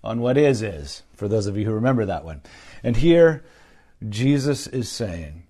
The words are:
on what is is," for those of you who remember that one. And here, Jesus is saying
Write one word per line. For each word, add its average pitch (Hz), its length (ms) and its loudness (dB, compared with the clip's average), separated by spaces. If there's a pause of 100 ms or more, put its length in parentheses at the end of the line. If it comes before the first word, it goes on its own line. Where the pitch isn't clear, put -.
on 110 160 -6
what 123 180 2
is 139 240 4
is," 78 420 -10 (120)
for 101 140 -6
those 104 180 0
of 98 80 -4
you 104 80 -2
who 110 80 -2
remember 113 340 0
that 82 200 -6
one. 78 160 -14 (420)
And 120 140 0
here, 165 480 6 (640)
Jesus 135 600 0
is 127 220 -6
saying 85 600 -10